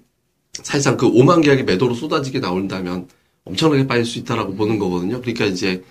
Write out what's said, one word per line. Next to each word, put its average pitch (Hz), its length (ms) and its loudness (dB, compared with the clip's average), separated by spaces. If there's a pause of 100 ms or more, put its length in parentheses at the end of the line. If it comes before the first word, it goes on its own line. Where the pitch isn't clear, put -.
(640)
사실상 131 320 0
그 120 120 2
오만 143 340 6
계약이 139 220 4
매도로 117 320 0
쏟아지게 139 440 -4
나온다면 92 720 -4 (340)
엄청나게 139 440 0
빠질 120 180 0
수 117 140 -8
있다라고 104 360 -6
보는 104 240 0
거거든요. 92 420 -2
그러니까 117 240 -4
이제 92 460 -2